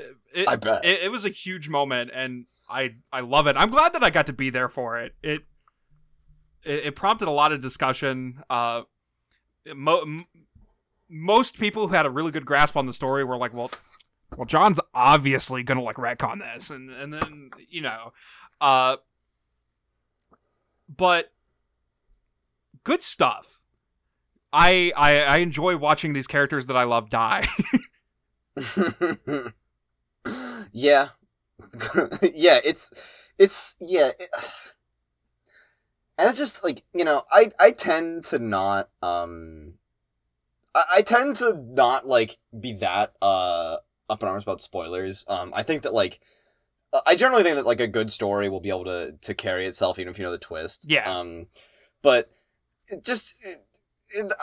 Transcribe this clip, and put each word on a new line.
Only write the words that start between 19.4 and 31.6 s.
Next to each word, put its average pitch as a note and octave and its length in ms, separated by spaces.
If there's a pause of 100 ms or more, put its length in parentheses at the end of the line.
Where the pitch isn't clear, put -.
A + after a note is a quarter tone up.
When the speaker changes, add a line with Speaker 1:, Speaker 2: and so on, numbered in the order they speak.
Speaker 1:
but F3 380 (1500)
good E4+ 200
stuff. - 580 (920)
I, F3 440
I, D3 240
I C#3+ 180
enjoy E3+ 380
watching D3+ 380
these C3+ 120
characters C#3+ 400
that B2+ 100
I B2 80
love A#2 240
die. A2+ 380 (1120)
<laughs> - 0
Speaker 2:
<laughs> D3 960 (1200)
Yeah. C#3 360 (640)